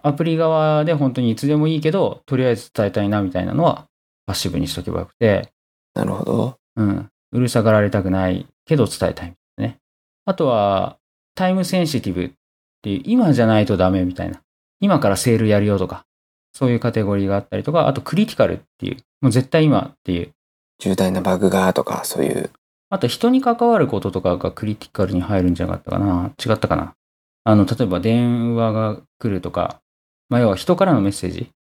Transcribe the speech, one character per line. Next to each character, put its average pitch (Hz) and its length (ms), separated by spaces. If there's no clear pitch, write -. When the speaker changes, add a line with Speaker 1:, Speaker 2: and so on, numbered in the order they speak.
Speaker 1:
ア 147 100
プ 151 100
リ 160 140
側 156 480
で 165 80
本 139 200
当 127 80
に 120 100
い 110 40
つ 139 120
で 151 80
も 151 120
い 160 80
い 151 60
け 156 100
ど、 143 340
と 135 120
り 127 80
あ 127 60
え 117 40
ず - 180
伝 104 140
え 95 40
た 104 120
い 101 60
な 104 120
み 92 100
た 90 100
い 90 40
な 92 80
の 156 100
は、 - 220
パ 101 80
ッ - 20
シ - 140
ブ - 100
に 87 80
し - 60
と 87 100
け - 80
ば 85 100
よ 87 60
く - 80
て。 - 360
Speaker 2:
な - 120
る - 80
ほ - 100
ど。 113 340
Speaker 1:
う 110 80
ん。 101 260
う 120 80
る 123 100
さ 113 140
が 110 100
ら 107 80
れ 101 80
た 98 140
く 92 60
な 92 200
い 92 180
け 160 100
ど 127 100
伝 - 240
え - 40
た - 120
い 85 40
み 87 40
た - 0
い - 20
な 110 80
ね。 120 120
あ 190 80
と 165 140
は、 101 500
タ 185 140
イ 185 40
ム 190 120
セ 185 140
ン 170 80
シ 139 140
テ 101 100
ィ - 20
ブ 90 120
っ - 60
て 104 120
い 98 60
う、 - 60
今 214 280
じ 127 80
ゃ 110 60
な 110 120
い 104 60
と 101 120
ダ 92 120
メ 92 160
み 90 80
た 90 120
い 85 60
な。 - 100
今 190 200
か 107 100
ら 98 80
セ 117 180
ー - 20
ル 110 100
や 104 120
る 104 60
よ 101 120
と 92 100
か、 - 180
そ 131 140
う 123 40
い 120 40
う 113 40
カ - 120
テ 113 100
ゴ 101 140
リ 98 80
ー 98 40
が 98 80
あ 101 40
っ - 80
た 95 100
り 101 60
と 147 100
か、 160 140
あ 135 60
と 120 80
ク - 140
リ 208 120
テ - 60
ィ - 40
カ 107 100
ル 85 60
っ - 60
て 92 100
い 90 60
う、 - 40
も 135 80
う - 20
絶 127 180
対 156 160
今 131 280
っ - 100
て - 80
い 87 120
う。 - 80
Speaker 2:
重 95 160
大 95 160
な 95 100
バ 92 180
グ 95 100
が 92 240
と - 100
か、 - 200
そ - 180
う 71 40
い - 60
う。 - 200
Speaker 1:
あ 196 100
と 123 80
人 - 220
に 262 120
関 233 160
わ 233 100
る 151 100
こ 101 120
と 95 120
と 92 100
か 87 160
が 90 140
ク - 140
リ 107 100
テ - 100
ィ - 60
カ 101 140
ル 92 80
に 90 80
入 92 220
る 90 80
ん 82 40
じ - 80
ゃ - 20
な 87 80
か 87 60
っ - 20
た - 100
か 92 80
な。 92 320
違 113 100
っ 110 60
た - 80
か 82 80
な。 80 180
あ 110 120
の、 101 100
例 107 160
え 120 40
ば 107 140
電 117 560
話 113 160
が 110 300
来 107 140
る 90 80
と - 100
か、 - 300
ま 120 80
あ、 123 40
要 113 80
は 95 60
人 175 200
か 190 100
ら 180 80
の 113 80
メ 98 80
ッ - 20
セ - 160
ー 90 40
ジ。 87 180